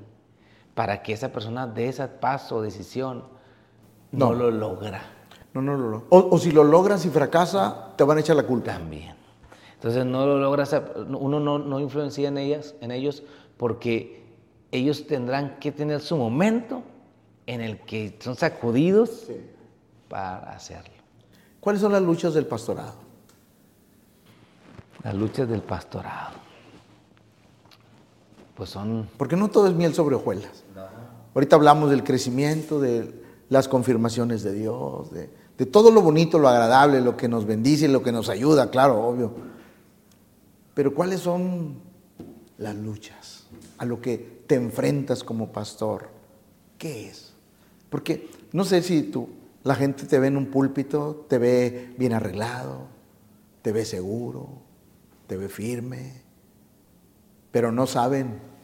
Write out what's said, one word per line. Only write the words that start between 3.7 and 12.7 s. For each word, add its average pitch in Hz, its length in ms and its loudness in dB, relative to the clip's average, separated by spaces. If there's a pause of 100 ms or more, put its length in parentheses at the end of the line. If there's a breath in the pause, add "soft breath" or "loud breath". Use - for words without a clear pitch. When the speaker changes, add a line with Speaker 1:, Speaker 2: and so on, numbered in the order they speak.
Speaker 1:
no 127 140 2
Speaker 2:
No. 117 80 2
Speaker 1:
lo 120 160 2
logra. 104 520 -6 (520 loud breath)
Speaker 2:
No, 131 80 -4
no 139 160 -2
lo 120 100 -4
logra. 107 220 -8
O, 180 80 12 (140)
o 170 60 6
si 170 140 2
lo 151 120 10
logras 180 420 6
y - 20 0
fracasa, 170 880 0
te 143 80 4
van 151 140 4
a - 20 2
echar 151 160 4
la 135 100 4
culpa. 113 260 -2
Speaker 1:
También. 82 420 -12 (600 loud breath)
Entonces, 120 280 -2
no 131 220 -2
lo 143 120 2
logras, 139 360 0 (340)
uno 135 320 -2
no, 147 180 -2
no 139 220 -6
influencia 143 480 -4
en 143 100 -4
ellas, 143 440 -6